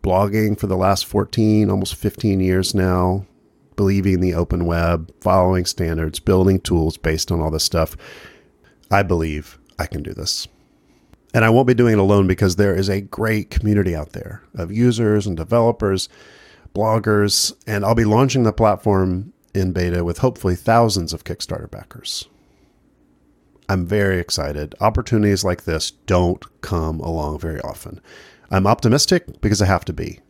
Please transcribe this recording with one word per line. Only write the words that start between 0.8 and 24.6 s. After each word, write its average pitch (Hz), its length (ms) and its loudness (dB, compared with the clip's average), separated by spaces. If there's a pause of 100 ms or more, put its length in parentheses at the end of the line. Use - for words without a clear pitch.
fourteen, 107 640 2
almost 98 240 -2
fifteen 101 460 -2
years 92 340 0
now, 92 500 0 (520)
believing 98 440 2
the 90 140 0
open 85 320 -2
web, 85 440 0 (120)
following 92 420 2
standards, 80 560 -4
building 95 400 4
tools 82 380 -2
based 78 340 -4
on 85 80 -2
all 78 100 -2
this 78 140 -4
stuff. 80 320 -2 (960)
I 98 120 2
believe 80 560 -4 (200)
I - 80 -4
can - 160 -10
do - 100 -12
this. - 340 -8 (880)
And 113 120 2
I 110 60 4
won't 123 160 4
be 123 80 4
doing 117 200 4
it 104 40 4
alone, 98 300 4
because 92 280 2
there 98 200 2
is 95 120 -2
a 98 120 -2
great 110 500 -4
community 101 460 0
out 73 160 -10
there - 300 -14 (120)
of 85 160 -8
users 107 560 2
and 90 100 -4
developers, 107 720 0 (680)
bloggers, 107 800 0 (140)
and 104 180 -4
I'll 113 120 2
be 113 80 2
launching 123 400 4
the 107 80 4
platform 95 800 0 (200)
in 92 200 -2
beta 87 320 -2
with 87 140 -4
hopefully 98 360 0
thousands 107 580 0
of 82 120 -12
Kickstarter - 440 -10
backers. - 600 -14 (1400)
I'm 92 180 -2
very 95 340 0
excited. 73 600 -6